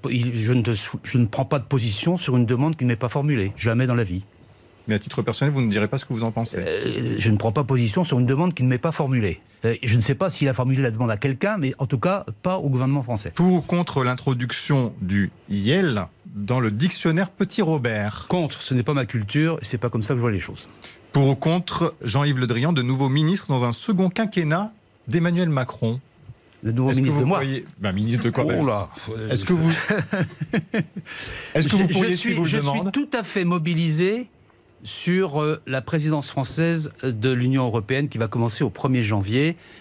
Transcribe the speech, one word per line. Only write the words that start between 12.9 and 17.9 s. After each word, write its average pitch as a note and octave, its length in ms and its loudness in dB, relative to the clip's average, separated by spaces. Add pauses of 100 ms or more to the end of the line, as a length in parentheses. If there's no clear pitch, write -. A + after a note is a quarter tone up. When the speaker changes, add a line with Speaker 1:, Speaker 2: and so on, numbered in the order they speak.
Speaker 1:
français. A2+ 320 -6
Speaker 2:
Pour F3+ 180 4
ou E3+ 80 4
contre E3+ 420 0
l'introduction B2+ 1000 0
du G2 300 2 (180)
yel E3+ 580 0 (180)
dans G#2 340 -2
le A2 120 2
dictionnaire E3 580 0
Petit - 320 -2
Robert ? A#2+ 680 0